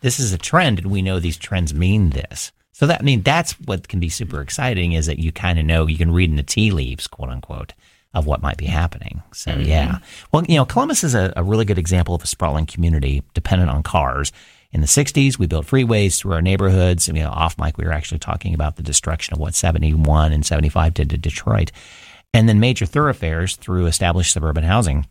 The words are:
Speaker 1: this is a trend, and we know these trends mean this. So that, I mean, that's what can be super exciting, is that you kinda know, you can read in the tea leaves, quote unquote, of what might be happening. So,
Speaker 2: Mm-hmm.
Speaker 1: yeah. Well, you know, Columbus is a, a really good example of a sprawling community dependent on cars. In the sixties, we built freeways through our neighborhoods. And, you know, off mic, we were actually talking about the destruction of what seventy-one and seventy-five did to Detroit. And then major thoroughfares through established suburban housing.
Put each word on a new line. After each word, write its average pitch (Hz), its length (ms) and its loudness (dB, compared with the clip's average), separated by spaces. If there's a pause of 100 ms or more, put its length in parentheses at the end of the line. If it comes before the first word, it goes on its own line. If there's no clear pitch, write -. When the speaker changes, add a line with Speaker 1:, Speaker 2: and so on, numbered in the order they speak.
Speaker 1:
this 127 180 -2
is 117 140 -2
a 87 40 -2
trend, 143 420 2
and 92 120 -4
we 98 100 0
know 95 180 0
these 82 180 -2
trends 87 360 -4
mean 90 380 4
this. - 400 -8 (220)
So - 140 0
that, 165 120 2
I - 40 -8
mean, 131 200 2
that's 160 380 0
what 104 260 -8
can 95 140 -2
be 85 80 -2
super 78 320 -8
exciting, 90 520 -2
is 80 120 0
that 78 120 -2
you 80 140 -2
kinda 85 320 0
know, 80 240 2
you 78 100 0
can 82 140 2
read 87 180 4
in 76 60 2
the 71 80 0
tea 107 280 0
leaves, 65 360 -4
quote - 220 -10
unquote, - 440 -12 (400)
of 78 120 -2
what 71 160 -2
might - 160 -4
be - 80 -8
happening. - 580 -4 (100)
So, - 180 -8
Speaker 2:
Mm-hmm. 69 180 -2
Speaker 1:
yeah. - 280 2 (360)
Well, 165 120 4
you 165 100 2
know, 135 100 4
Columbus 285 400 0
is 131 100 2
a, 95 220 2
a 87 60 0
really 107 220 2
good 101 120 0
example 87 380 2
of 82 80 -4
a - 40 -6
sprawling 78 380 -2
community 73 580 0 (100)
dependent 90 380 0
on 71 100 -2
cars. 69 520 -2 (400)
In - 80 0
the 78 60 2
sixties, 139 520 2
we 90 80 2
built 78 200 -2
freeways 117 520 2
through 95 140 -4
our 82 80 0
neighborhoods. 92 640 2
And, 80 100 -2
you 80 60 0
know, 73 60 -2
off 80 280 -2
mic, 76 200 -2
we - 80 -4
were 82 80 0
actually 76 260 -4
talking 76 340 -6
about 76 220 -2
the - 80 -10
destruction - 500 -4
of 76 60 -4
what 76 160 -4
seventy-one 78 800 2
and 76 120 0
seventy-five 78 480 0
did 71 180 -2
to 76 60 -2
Detroit. 85 540 -2 (640)
And 113 160 6
then 104 100 6
major 113 260 2
thoroughfares 92 680 0
through 90 300 -2
established 85 480 0
suburban 78 320 0
housing. 85 460 2